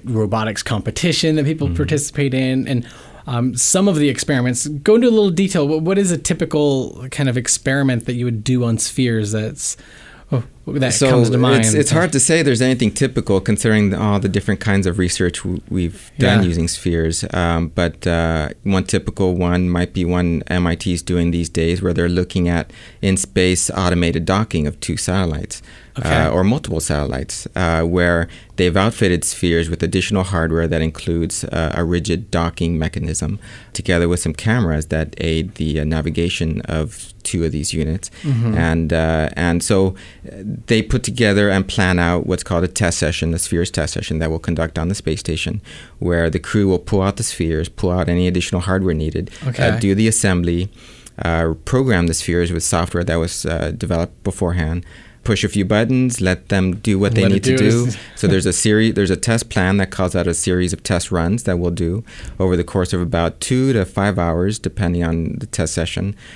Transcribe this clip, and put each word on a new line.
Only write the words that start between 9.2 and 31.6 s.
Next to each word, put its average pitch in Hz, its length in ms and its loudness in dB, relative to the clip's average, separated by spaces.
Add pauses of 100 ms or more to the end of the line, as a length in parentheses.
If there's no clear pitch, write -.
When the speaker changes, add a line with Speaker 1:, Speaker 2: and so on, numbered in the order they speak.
Speaker 1:
that's, - 440 -4 (540)
oh, 127 140 0 (220)
that 131 280 0
Speaker 2:
So 135 160 4
Speaker 1:
comes 120 180 6
to 123 80 2
mind? 127 240 4
Speaker 2:
it's, 110 140 4
it's 151 160 2
hard 165 220 4
to 139 80 2
say 165 220 4
there's 127 200 2
anything 127 280 2
typical 120 480 0
considering 107 560 2
all 101 240 2
the 95 120 0
different 98 300 0
kinds 98 260 2
of 90 120 0
research 90 440 0
w-, 90 260 -4
we've 87 500 -4
done 101 220 4
Speaker 1:
Yeah. 92 80 2
Speaker 2:
using 82 200 0
spheres. 82 540 -2 (120)
Um, 85 400 0
but, 85 320 -2
uh, 82 420 0 (140)
one 95 220 2
typical 92 500 0
one 90 340 2
might 87 240 0
be 90 140 -2
one 87 400 0
M 90 200 0
I 82 80 0
T 87 200 -2
is 85 80 -4
doing 85 300 0
these 85 180 -2
days 85 320 0
where 87 100 0
they're 87 160 2
looking 87 400 0
at 85 240 -2 (300)
in-space 92 760 2
automated 87 480 2
docking 92 420 0
of - 140 -6
two - 160 -4
satellites, 90 640 -4 (380)
Speaker 1:
Okay. - 100 -2
Speaker 2:
uh, 80 220 2
or 90 120 2
multiple 107 380 0
satellites, 73 720 -4
uh, 82 280 0
where 85 440 2 (300)
they've 90 200 2
outfitted 98 460 2
spheres 85 460 0
with 85 140 -4
additional 92 420 0
hardware 82 420 0
that 80 140 0
includes, 82 640 -2
uh, 82 320 -4